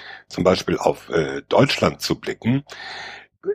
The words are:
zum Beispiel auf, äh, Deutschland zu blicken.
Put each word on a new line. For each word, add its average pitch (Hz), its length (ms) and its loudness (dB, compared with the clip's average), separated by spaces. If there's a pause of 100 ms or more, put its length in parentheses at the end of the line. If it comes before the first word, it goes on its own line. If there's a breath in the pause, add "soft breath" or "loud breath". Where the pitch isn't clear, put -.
(280 loud breath)
zum - 160 -4
Beispiel 92 340 2
auf, - 320 0
äh, 78 380 -2
Deutschland - 540 2
zu - 180 -2
blicken. - 460 -2 (880 loud breath)